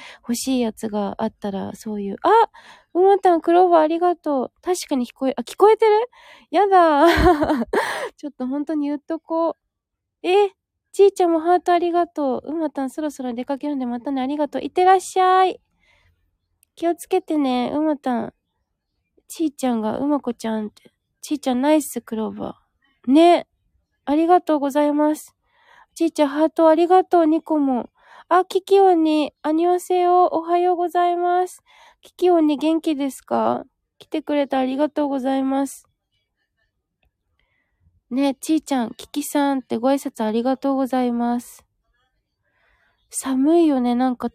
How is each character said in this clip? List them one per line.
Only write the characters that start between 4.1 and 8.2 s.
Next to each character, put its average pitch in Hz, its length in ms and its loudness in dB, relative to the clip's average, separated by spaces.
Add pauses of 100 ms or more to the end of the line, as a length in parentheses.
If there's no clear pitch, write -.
と 277 280 -4
う。 - 160 -16
確 - 280 -6
か 294 60 -2
に 247 100 -2
聞 - 80 -16
こ 262 160 -4
え、 - 80 -2
あ、 240 40 -6
聞 - 140 -10
こ 403 160 6
え 440 60 4
て 453 100 2
る？ 427 220 2 (420)
や 381 160 2
だ。 330 400 4
<laughs> 311 600 2 (480)
ち 302 100 -14